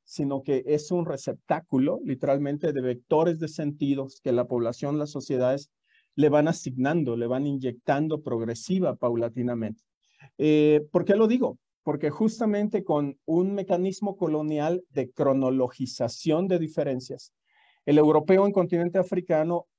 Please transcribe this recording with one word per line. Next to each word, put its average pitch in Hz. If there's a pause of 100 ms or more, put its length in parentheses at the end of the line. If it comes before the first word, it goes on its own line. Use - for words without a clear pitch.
sino 139
que 135
es 151
un 175
receptáculo, 151
literalmente, 143
de 139
vectores 156
de 160
sentidos 143
que 131
la 123
población, 123
las 147
sociedades, 131 (460)
le 147
van 147
asignando, 135
le 117
van 131
inyectando 143
progresiva, 123
paulatinamente. 117 (540)
Eh, 151
¿por 175
qué 196
lo 220
digo? 240 (240)
Porque 151
justamente 214
con 147
un 180
mecanismo 190
colonial 156
de 127
cronologización 135
de 180
diferencias, 143 (540)
el 143
europeo 151
en 202
continente 175
africano 175 (120)